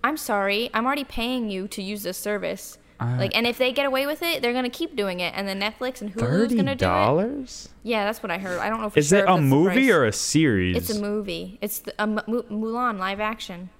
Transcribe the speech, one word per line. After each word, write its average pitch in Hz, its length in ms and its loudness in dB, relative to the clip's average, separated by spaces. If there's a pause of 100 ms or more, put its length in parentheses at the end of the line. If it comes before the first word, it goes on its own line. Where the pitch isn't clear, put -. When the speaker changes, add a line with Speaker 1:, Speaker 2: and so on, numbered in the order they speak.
Speaker 1:
I'm 285 140 0
sorry, 202 580 0
I'm 220 100 0
already 277 200 0
paying 240 440 -4
you 196 200 -6
to - 120 -10
use 202 220 -6
this 190 160 -6
service. 196 600 -6 (200)
Speaker 2:
Uh, 120 200 -2
Speaker 1:
Like, 196 160 0
and 233 120 2
if 240 120 0
they 247 140 2
get 277 140 0
away 269 200 0
with 302 160 -4
it, 330 200 -2
they're 240 100 0
gonna 247 160 0
keep 330 280 -6
doing 190 240 -2
it, 170 160 -2
and 196 120 -4
then 196 120 -4
Netflix 240 420 -4
and 208 100 -8
Hulu's 220 400 2
gonna 240 40 2
do - 0 -
it. - 0 -
Speaker 2:
Thirty 185 220 2
dollars? 156 920 0 (160)
Speaker 1:
Yeah, 220 200 0
that's 220 200 -4
what 196 80 -6
I 175 60 -2
heard. 185 200 -4
I - 100 -2
don't 220 140 -2
know 214 80 -4
for - 80 4
Speaker 2:
Is 147 100 4
Speaker 1:
sure 196 100 6
Speaker 2:
it 196 40 6
Speaker 1:
if - 60 2
Speaker 2:
a - 0 -
Speaker 1:
that's 180 100 6
the 151 80 4
Speaker 2:
movie 160 280 6 (120)
Speaker 1:
price. 240 40 6
Speaker 2:
or 156 160 6
a 104 60 2
series? 98 640 4
Speaker 1:
It's 87 220 -2
a - 20 -2
movie. 202 640 -6
It's - 160 -6
the, - 180 -10
a 214 120 0
Mu-, 214 180 0
Mu-, 226 240 0
Mulan 220 480 -2
live 196 220 -4
action. 190 600 -8